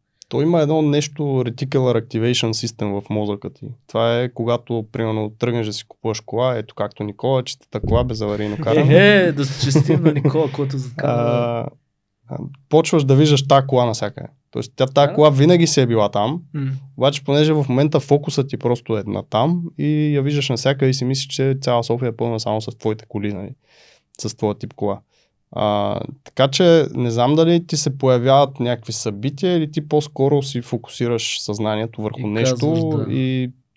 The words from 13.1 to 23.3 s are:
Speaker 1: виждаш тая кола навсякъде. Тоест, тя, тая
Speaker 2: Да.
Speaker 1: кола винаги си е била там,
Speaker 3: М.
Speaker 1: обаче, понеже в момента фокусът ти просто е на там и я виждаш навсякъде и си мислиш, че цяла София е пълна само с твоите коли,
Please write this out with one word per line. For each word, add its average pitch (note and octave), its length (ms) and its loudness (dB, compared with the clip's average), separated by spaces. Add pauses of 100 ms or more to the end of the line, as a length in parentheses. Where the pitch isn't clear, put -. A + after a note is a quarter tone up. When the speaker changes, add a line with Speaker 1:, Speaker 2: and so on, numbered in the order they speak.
Speaker 1:
виждаш C#3 320 4
тая C#3 200 4
кола B2+ 180 2
навсякъде. G#2+ 420 -6 (240)
Тоест, - 240 -10
тя, C3 100 2
тая C#3+ 220 4
Speaker 2:
Да. C#3 60 -2
Speaker 1:
кола D3+ 160 6
винаги D#3+ 380 4
си - 140 2
е B2+ 60 4
била A2 240 2
там, B2+ 300 -2 (120)
Speaker 3:
М. C3+ 180 -6 (260)
Speaker 1:
обаче, C#3 260 0
понеже D3+ 300 2
в D3 160 0
момента D3 300 2
фокусът C#3+ 500 0
ти - 80 -8
просто A#2 400 -2
е G2+ 100 -4
на G2+ 160 -6
там E3 400 0 (140)
и D3+ 380 0
я C#3 60 0
виждаш C#3+ 280 -2
навсякъде C3+ 400 0
и C3 40 2
си C3 120 -4
мислиш, C3+ 220 -4
че C3+ 340 -2
цяла A#2+ 220 0
София A#2 260 -2
е A2+ 60 -8
пълна A#2 240 -4
само A2 220 -4
с A2+ 160 -12
твоите A2 300 -6
коли, G#2 260 -6